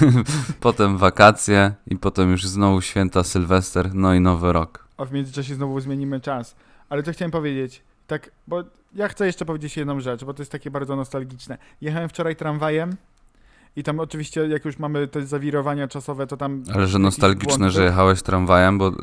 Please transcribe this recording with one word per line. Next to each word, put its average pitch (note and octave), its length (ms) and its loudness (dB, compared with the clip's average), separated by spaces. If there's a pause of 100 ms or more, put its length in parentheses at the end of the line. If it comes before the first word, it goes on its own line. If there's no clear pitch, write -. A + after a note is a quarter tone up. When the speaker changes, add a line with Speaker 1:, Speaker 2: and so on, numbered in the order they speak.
(160)
Speaker 1:
<laughs> B2+ 440 -2
potem G#2+ 380 2
wakacje G2+ 760 6 (120)
i F#2 100 -4
potem F#2 340 2
już F2+ 160 0
znowu F#2+ 340 2
święta, F#2 440 0
Sylwester, F#2 680 0
no F#2+ 200 4
i F2+ 60 4
Nowy F2+ 320 2
Rok. E2 320 -4 (120)
Speaker 2:
A C#3 80 -8
w B2+ 80 -10
międzyczasie C#3 420 -8
znowu C3+ 260 -6
zmienimy C#3 400 -6
czas. B2+ 340 -10 (340)
Ale D3 140 -4
co E3 100 -8
chciałem E3+ 200 -8
powiedzieć, C#3 500 -6 (240)
tak, D3+ 240 -10 (180)
bo F3 140 -6 (320)
ja G3+ 140 -4
chcę G3 180 -4
jeszcze F3+ 180 -4
powiedzieć D3+ 320 -8
jedną C#3+ 240 -4
rzecz, B2 240 -8
bo C#3 100 -10
to D3 80 -12
jest C#3 100 -14
takie D3 180 -12
bardzo C#3 260 -6
nostalgiczne. C3 640 -10 (220)
Jechałem D#3+ 280 -4
wczoraj D#3+ 280 -6
tramwajem D#3 600 -4 (800)
i D3 60 -8
tam D3+ 180 -4
oczywiście, D#3 480 -6
jak D3+ 160 -4
już D3 140 -8
mamy D3 300 -4
te C#3 180 -6
zawirowania C#3+ 640 -4
czasowe, C#3 380 -8
to C#3 100 -10
tam C#3 260 -6 (120)
Speaker 1:
Ale G2+ 120 2
że F#2 60 0
Speaker 2:
jakiś G2 120 2
Speaker 1:
nostalgiczne, G2 540 2
Speaker 2:
błąd F#2+ 140 2
Speaker 1:
że F#2+ 80 0
Speaker 2:
był. F#2 60 6
Speaker 1:
jechałeś F#2 360 4
tramwajem, F#2 560 4
bo F#2+ 140 0 (100)